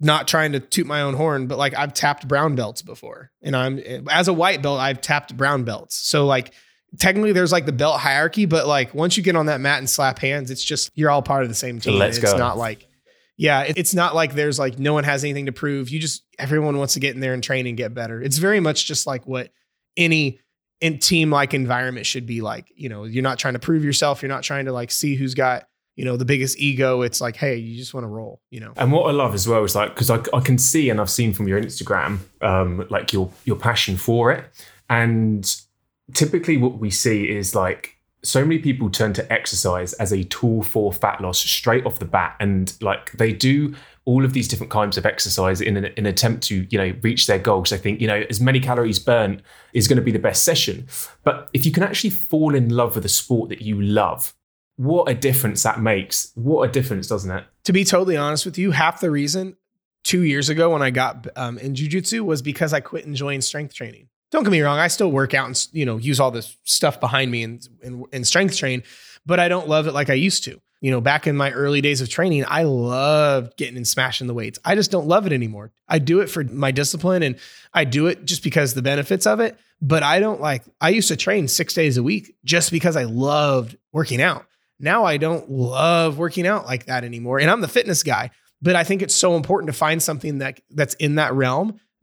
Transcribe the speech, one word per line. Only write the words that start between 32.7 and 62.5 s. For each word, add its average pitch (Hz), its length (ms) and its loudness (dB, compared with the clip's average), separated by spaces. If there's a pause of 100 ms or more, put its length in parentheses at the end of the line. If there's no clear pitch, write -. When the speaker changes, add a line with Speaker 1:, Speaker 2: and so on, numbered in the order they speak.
Speaker 2:
like, - 240 -4
your, 92 180 0 (140)
your 107 120 0
passion 107 400 -2
for 117 360 2
it. - 120 -4 (440)
And 113 600 2 (640)
typically 165 420 2
what 123 220 0
we 107 120 -4
see 104 380 0
is, 101 260 -4
like, 92 420 -2 (260)
so 131 220 2
many 160 140 2
people 131 300 0
turn 107 260 0
to - 180 -4
exercise 90 600 -2
as 104 180 -2
a 95 120 0
tool 113 380 0
for 104 300 0
fat - 280 -2
loss 92 180 -4
straight - 460 0
off - 140 -4
the 104 60 -8
bat. 90 360 -2
And, 98 400 0
like, 98 320 -4
they 113 200 0
do 139 420 2 (320)
all 131 180 4
of 131 80 2
these 127 160 -2
different - 220 -6
kinds 104 260 0
of 92 80 -4
exercise 95 560 0
in 101 160 0
an, 98 100 -2
in - 120 -8
an 104 80 -2
attempt 113 380 0
to, 95 260 -2
you 107 80 0
know, 92 240 0
reach 120 240 0
their 98 120 2
goals. 98 340 0
I 98 40 -2
think, 104 240 -2
you 113 60 0
know, 104 240 0
as 104 100 -2
many 127 200 4
calories 120 380 0
burnt 107 440 2 (320)
is 113 120 4
gonna 139 140 6
be 113 120 0
the 107 60 2
best - 260 2
session. 127 420 0 (380)
But - 280 -2
if 131 140 2
you 156 60 4
can 175 100 4
actually - 280 0
fall 156 440 0
in 120 160 2
love 117 240 2
with 95 100 -4
a 95 60 -2
sport 113 400 0
that - 120 -10
you 107 200 -2
love, 101 520 0 (420)
what 143 340 2
a 127 40 2
difference 127 480 0
that 113 180 0
makes. 104 540 0
What 127 340 2
a 127 40 -4
difference, 120 340 -2
doesn't 95 240 -4
it? 92 140 -6 (200)
Speaker 1:
To 190 80 0
be 190 120 6
totally 185 320 2
honest 147 300 -2
with 170 120 -10
you, 185 120 2
half 160 300 2
the 175 100 0
reason 151 460 -2 (480)
two 180 180 2
years 143 260 2
ago 165 220 4
when 151 100 2
I 131 100 2
got, 123 360 -2 (100)
um, 120 220 -8
in 135 160 -6
jiu-jitsu 180 500 -2
was 156 160 -2
because 147 320 -4